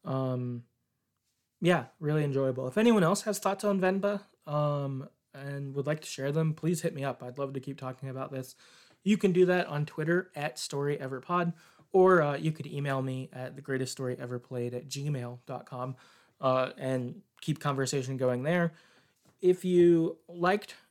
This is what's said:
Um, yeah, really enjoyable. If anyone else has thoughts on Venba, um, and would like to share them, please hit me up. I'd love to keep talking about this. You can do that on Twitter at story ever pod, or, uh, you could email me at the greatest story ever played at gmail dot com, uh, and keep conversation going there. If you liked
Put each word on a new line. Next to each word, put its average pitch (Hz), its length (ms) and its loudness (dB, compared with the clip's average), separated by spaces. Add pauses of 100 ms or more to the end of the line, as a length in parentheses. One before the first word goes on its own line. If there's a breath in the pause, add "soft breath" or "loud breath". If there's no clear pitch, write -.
Um, 127 580 -4 (960)
yeah, 165 240 4 (140)
really 151 240 0
enjoyable. 135 440 0
If 131 100 -2
anyone 220 260 6
else 180 200 2
has 208 160 -4
thoughts 196 240 -2
on 202 160 2
Venba, 196 420 0 (240)
um, 147 640 -2 (260)
and 139 400 -10
would 139 100 -4
like 151 160 -2
to - 60 -16
share 139 240 -4
them, 160 240 0
please 160 260 -2
hit 165 140 -4
me 139 80 -6
up. 131 180 -6
I'd 123 160 -12
love 139 160 -4
to 139 60 -6
keep 131 180 -10
talking 131 320 -10
about 131 220 -10
this. 131 240 -10 (480 soft breath)
You 208 120 4
can 190 160 2
do 180 140 8
that 180 220 2
on 147 180 -2
Twitter 170 500 -2
at 147 220 -6
story 143 420 -4
ever 131 220 -8
pod, 175 320 0 (380 soft breath)
or, 185 300 8
uh, 143 160 2
you 156 140 0
could - 140 -8
email 139 360 -2
me 131 300 -6
at 131 240 -12
the 139 60 -16
greatest 131 300 -4
story 127 280 -6
ever 123 200 -8
played 123 340 -6
at 127 160 -10
gmail 131 560 -6
dot 127 200 -12
com, 127 300 -8 (460 soft breath)
uh, 127 360 2
and 131 440 -4 (200)
keep 156 180 -2
conversation 135 580 -2
going 127 260 0
there. 170 300 2 (680 soft breath)
If 180 220 4
you 175 540 6 (100)
liked 175 480 -2 (160)